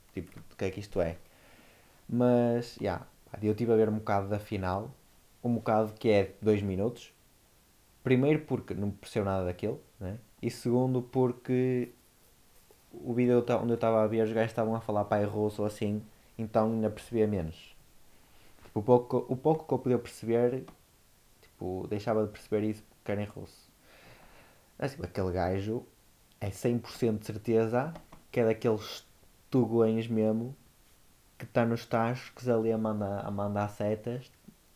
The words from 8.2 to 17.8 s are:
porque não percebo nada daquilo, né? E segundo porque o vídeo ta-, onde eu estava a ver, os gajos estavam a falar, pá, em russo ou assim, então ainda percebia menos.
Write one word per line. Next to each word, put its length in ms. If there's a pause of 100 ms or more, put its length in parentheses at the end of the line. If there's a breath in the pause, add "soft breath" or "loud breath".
porque 280
não 160
percebo 360
nada 200
daquilo, 340 (200)
né? 180 (240)
E 80
segundo 520
porque 920 (1000)
o 220
vídeo 300
ta-, 140
onde 160
eu 20
estava 280
a 40
ver, 160
os 80
gajos 180
estavam 260
a 60
falar, 240
pá, 160
em 40
russo 360
ou 60
assim, 340 (380 loud breath)
então 320
ainda 180
percebia 380
menos. 480 (880 soft breath)